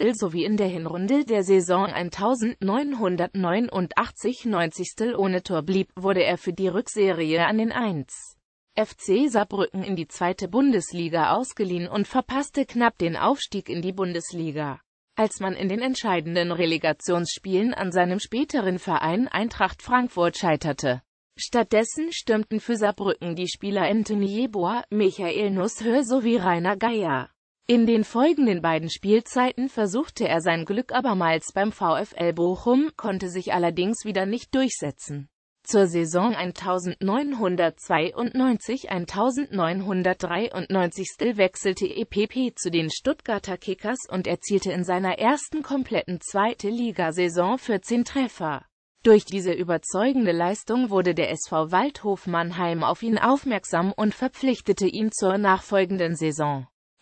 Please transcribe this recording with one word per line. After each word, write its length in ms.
sowie 320
in 140
der 100
Hinrunde 560
der 180
Saison 440
eintausendneunhundertneunundachtzig 2500
neunzigstel 720
ohne 260
Tor 200
blieb, 340
wurde 260
er 140
für 160
die 160
Rückserie 800
an 100
den 160
eins 640
F 200
C 340
Saarbrücken 540
in 140
die 120
zweite 400
Bundesliga 840
ausgeliehen 560
und 180
verpasste 600
knapp 320
den 180
Aufstieg 540
in 100
die 120
Bundesliga. 880
Als 220
man 160
in 140
den 120
entscheidenden 680
Relegationsspielen 1200
an 200
seinem 260
späteren 640
Verein 480
Eintracht 520
Frankfurt 560
scheiterte. 680
Stattdessen 720
stürmten 480
für 160
Saarbrücken 600
die 100
Spieler 360
Anthony 440
Yeboah, 640
Michael 640
Nusshöhr 500
sowie 360
Rainer 380
Geier. 540
In 180
den 160
folgenden 580
beiden 300
Spielzeiten 800
versuchte 580
er 140
sein 240
Glück 260
abermals 640
beim 180
V 260
F 200
L 160
Bochum, 640
konnte 320
sich 240
allerdings 520
wieder 220
nicht 260
durchsetzen. 760
Zur 200
Saison 480
eintausendneunhundertzweiundneunzig 2500
eintausendneunhundertdreiundneunzig 2250
wechselte 680
E 180
P 220
P 280
zu 160
den 200
Stuttgarter 680
Kickers 500
und 200
erzielte 460
in 120
seiner 340
ersten 440
kompletten 580
Zweite-Liga-Saison 1400
vierzehn 480
Treffer. 640
Durch 200
diese 300
überzeugende 800
Leistung 580
wurde 240
der 160
S 180
V 240
Waldhof 540
Mannheim 580
auf 180
ihn 140
aufmerksam 720
und 240
verpflichtete 720
ihn 260
zur 260
nachfolgenden 760
Saison. 520